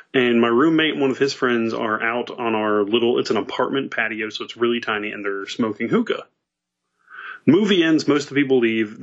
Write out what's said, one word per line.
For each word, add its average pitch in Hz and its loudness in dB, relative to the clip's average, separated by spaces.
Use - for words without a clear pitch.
And 123 4
my 117 4
roommate 156 4
and 147 -2
one 135 2
of 123 -2
his 139 0
friends 117 0
are 113 -2
out 117 -2
on 117 -4
our 107 2
little, 117 2
it's 127 -2
an 110 0
apartment 127 -4
patio, 110 -4
so 107 -10
it's - -16
really 120 0
tiny, 107 -6
and 104 -10
they're 98 -6
smoking 113 -4
hookah. 214 0
Movie 190 4
ends, 160 2
most 147 2
of - -16
the 139 -6
people 135 2
leave. 110 0